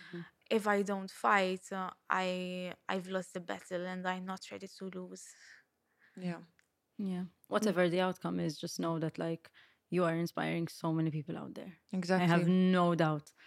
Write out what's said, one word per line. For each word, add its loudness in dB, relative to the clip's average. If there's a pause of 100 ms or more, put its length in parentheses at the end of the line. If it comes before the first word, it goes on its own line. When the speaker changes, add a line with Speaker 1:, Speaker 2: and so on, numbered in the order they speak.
Speaker 1:
Mm-hmm. -10 (300)
Speaker 2:
if 2
I 4
don't -4
fight, 2 (100)
uh, -4 (180)
I, -2 (160)
I've -4
lost -4
the -6
battle -6
and -6
I'm -4
not -8 (120)
ready -12 (100)
to -10 (100)
lose. -12 (920)
Speaker 3:
Yeah. -6 (600)
Speaker 1:
Yeah. -4
Speaker 4:
Mm. -4 (220)
Speaker 1:
Whatever 4
the 2
outcome 0
is, -2
just -8
know 0
that, -2
like, -4 (380)
you 2
are 2
inspiring -2
so -4
many 0
people -6
out -10
there. -12 (200)
I -4
have 0
Speaker 3:
Exactly. 4
Speaker 1:
no 6
doubt. 0 (140)